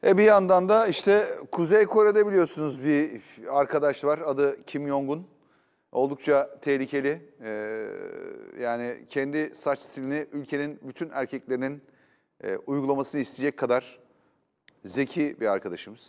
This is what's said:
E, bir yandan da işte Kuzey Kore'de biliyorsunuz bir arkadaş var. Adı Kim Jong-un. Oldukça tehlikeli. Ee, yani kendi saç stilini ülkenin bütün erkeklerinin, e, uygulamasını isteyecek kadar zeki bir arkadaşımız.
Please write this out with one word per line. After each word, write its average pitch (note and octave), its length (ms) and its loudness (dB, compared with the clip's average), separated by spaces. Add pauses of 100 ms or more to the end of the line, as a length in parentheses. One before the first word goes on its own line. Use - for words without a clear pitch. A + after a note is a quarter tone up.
E, F#3+ 120 6
bir G#3 40 6
yandan F#3+ 460 6
da A3 180 6
işte G3+ 400 2 (260)
Kuzey F#3+ 340 4
Kore'de G#3+ 400 4
biliyorsunuz D3+ 580 0
bir D3 360 0 (280)
arkadaş C#3+ 560 0
var. D3+ 220 0
Adı C#3 400 0
Kim C#3+ 220 -6
Jong-un. C#3 380 -4 (680)
Oldukça C#3 580 0 (100)
tehlikeli. C#3 640 -2 (220)
Ee, G#2+ 420 -8 (760)
yani A#2+ 480 -6
kendi C#3+ 480 -4
saç C#3 220 -2
stilini C#3 540 -8
ülkenin D3 500 -6
bütün C#3+ 280 -10
erkeklerinin, C3+ 720 -6 (600)
e, G2 120 -4
uygulamasını C#3 640 -4
isteyecek C3+ 380 -4
kadar B2+ 400 -2 (840)
zeki C3+ 560 -4
bir A2 60 -2
arkadaşımız. G2 640 -4